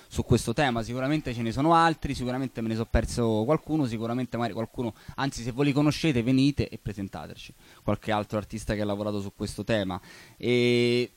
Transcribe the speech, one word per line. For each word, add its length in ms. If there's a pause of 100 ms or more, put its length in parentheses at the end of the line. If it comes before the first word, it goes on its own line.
su 160
questo 300
tema, 300
sicuramente 500
ce 80
ne 100
sono 220
altri, 420
sicuramente 460
me 80
ne 60
so 100
perso 640
qualcuno, 400
sicuramente 500
magari 160
qualcuno, 400 (220)
anzi 280
se 80
voi 160
li 60
conoscete 500
venite 460
e 80
presentateci 760 (280)
qualche 300
altro 240
artista 380
che 80
ha 20
lavorato 380
su 120
questo 300
tema. 340 (380)
E 800